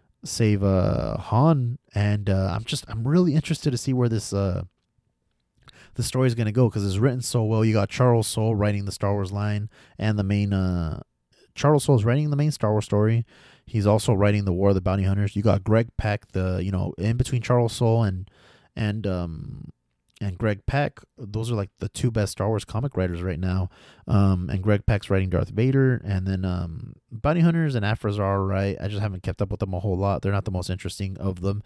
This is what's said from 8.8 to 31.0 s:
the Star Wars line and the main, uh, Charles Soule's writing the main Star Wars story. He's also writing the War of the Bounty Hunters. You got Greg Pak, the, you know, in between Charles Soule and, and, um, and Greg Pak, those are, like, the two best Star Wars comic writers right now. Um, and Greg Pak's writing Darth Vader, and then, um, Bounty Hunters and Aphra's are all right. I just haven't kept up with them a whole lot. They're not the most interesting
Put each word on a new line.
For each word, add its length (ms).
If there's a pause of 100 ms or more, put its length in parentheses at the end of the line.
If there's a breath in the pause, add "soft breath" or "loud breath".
the 80
Star 220
Wars 180
line 360 (300 loud breath)
and 200
the 60
main, 280
uh, 480 (540 soft breath)
Charles 300
Soule's 200
writing 260
the 60
main 160
Star 180
Wars 140
story. 420 (400 loud breath)
He's 200
also 280
writing 300
the 80
War 180
of 60
the 40
Bounty 220
Hunters. 340
You 60
got 220
Greg 240 (100)
Pak, 340
the, 320
you 60
know, 280
in 180
between 260
Charles 300
Soule 320
and, 260 (460 soft breath)
and, 320
um, 640 (500)
and 160
Greg 300
Pak, 340 (160)
those 340
are, 40
like, 240
the 100
two 220
best 220
Star 160
Wars 160
comic 320
writers 260
right 160
now. 300 (400 loud breath)
Um, 420
and 120
Greg 220
Pak's 260
writing 200
Darth 200
Vader, 540
and 220
then, 180
um, 500 (180)
Bounty 280
Hunters 360
and 80
Aphra's 340
are 220
all 40
right. 360
I 80
just 120
haven't 220
kept 180
up 120
with 80
them 140
a 40
whole 180
lot. 260
They're 100
not 120
the 60
most 200
interesting 480